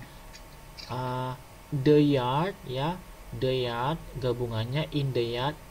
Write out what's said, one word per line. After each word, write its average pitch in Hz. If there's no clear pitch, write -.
uh, 127
the 151
yard 143
ya, 135
the 127
yard 123
gabungannya 120
in 139
the 117
yard, 139